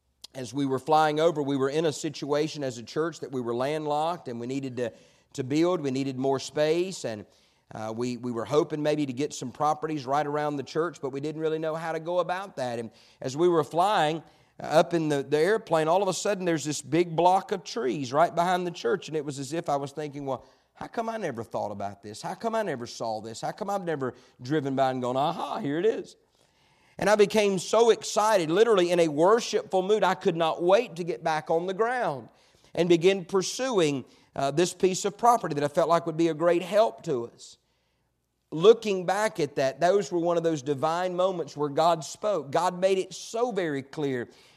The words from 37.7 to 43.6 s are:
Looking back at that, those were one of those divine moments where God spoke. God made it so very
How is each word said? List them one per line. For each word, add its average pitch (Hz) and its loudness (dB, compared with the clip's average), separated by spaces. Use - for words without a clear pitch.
Looking 190 4
back 208 0
at 143 -2
that, 139 0
those 185 2
were 175 0
one 170 2
of 165 -2
those 160 0
divine 160 -2
moments 175 -2
where 147 -2
God 160 2
spoke. 160 -4
God 175 0
made 190 2
it - -4
so 240 -4
very 160 -2